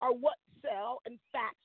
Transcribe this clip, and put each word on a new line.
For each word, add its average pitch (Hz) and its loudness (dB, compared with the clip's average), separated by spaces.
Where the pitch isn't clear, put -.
are 254 6
what 262 2
sell 233 -2
and 233 -12
facts 233 -4